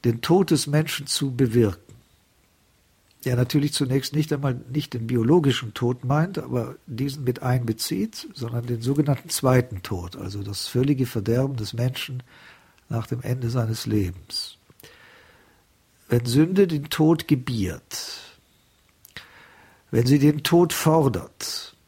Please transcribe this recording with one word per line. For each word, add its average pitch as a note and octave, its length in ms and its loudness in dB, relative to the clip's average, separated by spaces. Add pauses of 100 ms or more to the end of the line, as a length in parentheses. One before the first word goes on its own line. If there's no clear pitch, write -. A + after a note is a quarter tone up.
den A#2 160 2
Tod F3+ 300 4
des D3+ 160 2
Menschen D3 400 -2
zu C3+ 280 -2
bewirken, A#2 540 2 (1400)
der B2 120 0
natürlich C#3 360 2
zunächst C3+ 420 -2
nicht D#3 180 0
einmal C#3 280 -2 (120)
nicht D3 220 -4
den A#2 120 -4
biologischen B2 680 2
Tod B2 300 -2
meint, D#3 340 0
aber B2 380 -4 (100)
diesen C3+ 380 -6
mit B2 180 -2
einbezieht, C3 880 -2
sondern A#2 340 -6
den A#2+ 140 -4
sogenannten C#3 480 0
zweiten B2+ 540 2
Tod, F2 340 -6
also G2 260 -8
das G2+ 260 -8
völlige C3+ 360 2
Verderben A#2+ 520 0
des A2 160 -6
Menschen B2+ 500 -4 (680)
nach A2+ 180 -4
dem B2 160 -6
Ende B2 280 -4
seines A2+ 360 -2
Lebens. F#2+ 680 -4 (1500)
Wenn A#2+ 180 2
Sünde E3+ 400 4
den D3+ 240 -4
Tod D#3 380 2
gebiert, A2 1120 -4 (1500)
wenn A#2+ 160 2
sie C#3+ 120 6
den D3 240 4
Tod F3 300 4
fordert - 1000 0 (140)